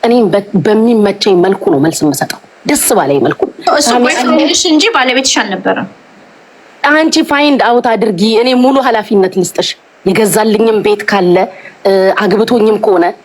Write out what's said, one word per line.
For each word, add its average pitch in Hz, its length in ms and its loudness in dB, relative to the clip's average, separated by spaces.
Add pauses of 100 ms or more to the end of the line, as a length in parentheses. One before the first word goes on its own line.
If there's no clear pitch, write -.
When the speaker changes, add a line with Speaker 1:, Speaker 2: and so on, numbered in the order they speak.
Speaker 1:
እኔም 240 280 2
በ-፣ 202 280 -2
በሚመቸኝ 208 800 2
መልኩ 190 300 0
ነው 143 120 2
መልስ - 200 -2
የምሰጠው፣ - 400 -4 (260)
ደስ 285 260 -2
ባለኝ 143 280 0
መልኩ። - 200 -2 (260)
Speaker 2:
እሱ 294 180 0
Speaker 1:
ሳሚ 240 180 2
Speaker 2:
ቦይፍሬንድሽ 311 640 0
እንጂ 311 240 2
ባለቤትሽ 262 460 -2
አልነበረም። 190 520 -4 (1000)
Speaker 1:
አንቺ 311 260 0 (100)
ፋይንድ 285 380 0
አውት 240 240 0
አድርጊ። 214 360 0 (140)
እኔ 240 180 2
ሙሉ 254 260 2
ኃላፊነት 214 540 0
ልስጥሽ። - 360 -4 (340)
የገዛልኝም 214 760 2
ቤት 208 240 0
ካለ፣ 180 320 2 (480)
እ፣ 196 80 2 (260)
አግብቶኝም 214 600 0
ከሆነ 190 260 2 (200)